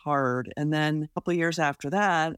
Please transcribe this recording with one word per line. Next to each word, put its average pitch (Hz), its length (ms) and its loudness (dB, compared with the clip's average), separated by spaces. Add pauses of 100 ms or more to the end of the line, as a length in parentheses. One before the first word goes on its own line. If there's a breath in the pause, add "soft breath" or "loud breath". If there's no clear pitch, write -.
hard. 131 540 0
And 151 160 0
then 151 300 0
a 151 60 -8
couple - 240 -4
of 175 40 0
years 165 220 0
after 143 320 -2
that, 170 480 2